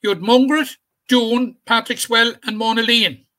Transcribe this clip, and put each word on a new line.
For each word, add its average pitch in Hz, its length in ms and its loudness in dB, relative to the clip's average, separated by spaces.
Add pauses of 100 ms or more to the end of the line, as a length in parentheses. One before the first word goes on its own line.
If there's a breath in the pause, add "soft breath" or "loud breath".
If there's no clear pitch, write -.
You 208 60 -2
had 185 100 -2
Mungret, 262 580 2 (320)
Doon, 240 560 0
Patrick 233 340 -2
Swell, 233 340 0 (120)
and 220 100 -6
Monaleen. 226 720 -2 (140)